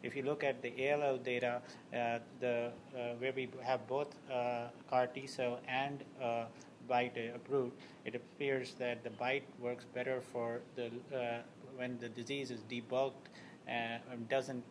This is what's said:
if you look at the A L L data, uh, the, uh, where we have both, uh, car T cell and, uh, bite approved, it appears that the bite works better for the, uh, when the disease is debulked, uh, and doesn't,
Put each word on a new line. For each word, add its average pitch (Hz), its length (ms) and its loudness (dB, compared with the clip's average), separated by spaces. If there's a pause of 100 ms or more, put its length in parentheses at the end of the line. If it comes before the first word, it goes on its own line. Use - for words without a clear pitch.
if 120 120 -2
you 135 100 0
look 147 200 2
at 131 180 2
the 120 160 -2
A 135 140 4
L 147 120 6
L 135 140 4
data, 123 440 2 (320)
uh, 117 260 2 (220)
the, 120 300 4 (220)
uh, 120 260 -2
where 131 120 2
we 131 160 0 (160)
have 120 240 2
both, 143 260 0 (160)
uh, 123 380 2 (220)
car 127 180 8
T 135 180 -6
cell 123 440 0
and, 139 340 0 (180)
uh, 117 240 2 (440)
bite 123 280 4 (160)
approved, 123 380 2 (320)
it 117 100 -4
appears 131 600 0
that 120 320 0
the 120 60 -4
bite 127 340 2 (160)
works 123 240 -2 (100)
better 127 240 2
for 117 400 0 (160)
the, 123 120 0 (300)
uh, 120 240 2 (360)
when 123 220 -2
the 117 100 -4
disease 123 420 -4
is 113 80 -4 (100)
debulked, 127 600 2 (380)
uh, 127 40 -2 (400)
and 117 160 -4
doesn't, 127 440 2